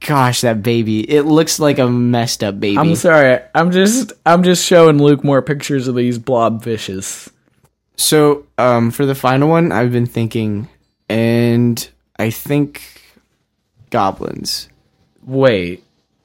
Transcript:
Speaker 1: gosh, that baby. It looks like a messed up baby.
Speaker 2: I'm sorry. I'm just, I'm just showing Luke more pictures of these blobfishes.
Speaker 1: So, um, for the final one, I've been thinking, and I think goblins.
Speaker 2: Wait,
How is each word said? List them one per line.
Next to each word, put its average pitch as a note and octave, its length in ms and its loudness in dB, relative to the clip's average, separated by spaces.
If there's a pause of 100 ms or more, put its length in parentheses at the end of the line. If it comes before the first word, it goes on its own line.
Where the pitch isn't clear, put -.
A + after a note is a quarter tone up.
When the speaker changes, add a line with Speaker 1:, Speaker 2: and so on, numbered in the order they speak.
Speaker 1:
gosh, B2+ 400 0
that A2+ 220 0
baby. A2 380 0 (100)
It D3 140 2
looks D#3 360 0
like C#3+ 180 0
a B2+ 100 2
messed A#2+ 540 -2
up G2+ 160 -4
baby. G#2 200 0
Speaker 2:
I'm E3 180 2
sorry. C#3+ 440 4 (140)
I'm E3 160 2
just, G#3 420 0 (120)
I'm F3 200 4
just F3+ 200 2
showing E3 320 6
Luke C#3+ 260 4
more C#3 200 0
pictures C#3 460 -6
of B2+ 60 -4
these B2 240 -2
blobfishes. A2+ 1080 -4 (720)
Speaker 1:
So, D3 460 2 (120)
um, A#2 340 2
for C#3+ 140 -4
the C3+ 100 -2
final C3+ 320 0
one, E3 240 2
I've A#2+ 180 0
been A#2+ 160 -2
thinking, A2 640 -4 (400)
and A#2 800 0 (280)
I A2 140 -2
think C#3+ 500 -4 (1080)
goblins. - 800 -6 (580)
Speaker 2:
Wait, A#2 560 0 (420)